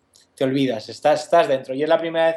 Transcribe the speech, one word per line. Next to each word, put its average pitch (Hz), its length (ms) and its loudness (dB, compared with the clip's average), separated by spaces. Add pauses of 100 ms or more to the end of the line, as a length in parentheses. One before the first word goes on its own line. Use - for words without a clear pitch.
(360)
te - 80 -4
olvidas, 131 460 -2
estás, 147 340 0
estás 170 240 2
dentro. 131 260 -4
Y 131 80 -4
es 151 80 0
la 165 80 4
primera 165 300 0
vez 165 100 0